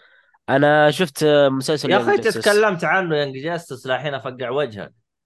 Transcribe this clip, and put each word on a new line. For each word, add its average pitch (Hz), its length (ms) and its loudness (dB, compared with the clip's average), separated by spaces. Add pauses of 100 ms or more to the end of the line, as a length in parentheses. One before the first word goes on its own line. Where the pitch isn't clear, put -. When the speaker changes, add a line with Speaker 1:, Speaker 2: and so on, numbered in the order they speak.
(480)
Speaker 1:
أنا 147 420 4
شفت، 156 320 -4
آه، 147 260 4
مسلسل 135 420 -2
Speaker 2:
يا 180 60 4
Speaker 1:
يونج 233 120 0
Speaker 2:
أخي، 403 80 2
أنت 226 80 -2
Speaker 1:
جاستس. 220 200 -2
Speaker 2:
تكلمت 208 400 2
عنه 165 320 0
يونج 139 220 -4
جاستس، 143 480 -10
لا، 127 100 0
الحين 139 180 -6
أفقع 127 360 -8
وجهك. 117 420 -6 (320)